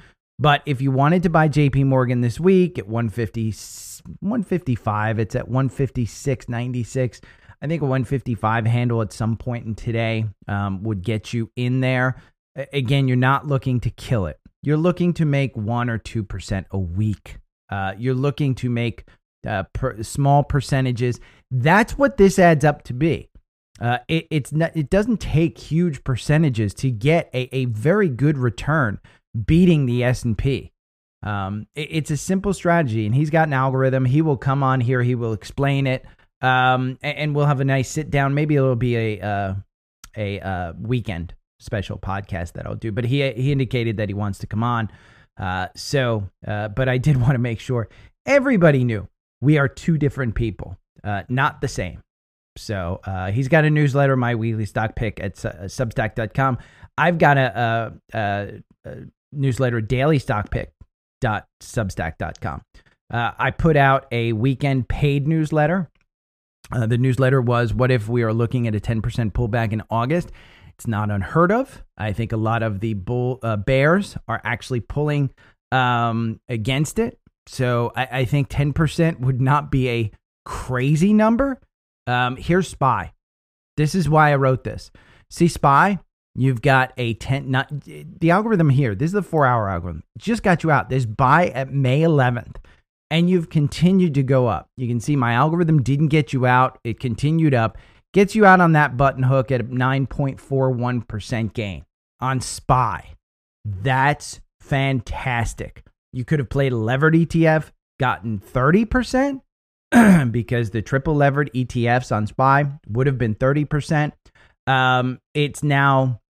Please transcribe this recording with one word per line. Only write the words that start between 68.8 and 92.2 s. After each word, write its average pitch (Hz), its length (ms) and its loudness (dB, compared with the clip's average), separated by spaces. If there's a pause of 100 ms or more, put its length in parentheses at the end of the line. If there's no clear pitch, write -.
percent 113 320 -2
pullback 113 360 -2
in 107 200 -4
August?" 127 400 -2 (480)
It's - 80 -12
not 104 240 -2
unheard 156 400 2
of. 254 320 -4 (120)
I 107 160 -6
think 110 200 -4
a 117 60 -2
lot 110 260 0
of 104 160 -4
the 110 160 -4
bull, 123 480 -4
uh, 113 140 -2
bears 139 600 2 (100)
are 113 160 -4
actually 117 360 -4
pulling, 143 500 -2 (420)
um, 117 680 0 (100)
against 131 480 -2
it. 233 220 -4 (300)
So 120 460 -2
I, 127 160 -4
I 131 140 -2
think 143 240 0
ten 143 240 -2
percent 165 480 0
would 127 180 0
not 139 320 2
be 127 160 0
a 117 240 0 (320)
crazy 147 680 0
number. 233 480 2 (440)
Um, 123 300 -2
here's 175 320 0
spy. 113 460 -2 (640)
This 151 180 0
is 160 140 0
why 151 240 6
I - 20 4
wrote 131 300 2
this. - 260 -12 (380)
See, - 180 2
spy, 156 520 4 (360)
you've 127 260 0
got 131 360 2
a 117 160 -2
ten, 135 360 -6
not, 131 200 -2 (160)
the 156 460 -2
algorithm 190 380 4
here, 127 260 4
this 135 120 -2
is 180 60 -4
the 208 80 0
four-hour 123 480 2
algorithm, 87 340 -6 (140)
just 220 260 -4
got 185 200 2
you 160 80 2
out. 131 180 0
This 127 160 0
buy 135 420 2
at 135 240 -6
May 135 300 2
eleventh, 127 580 0 (500)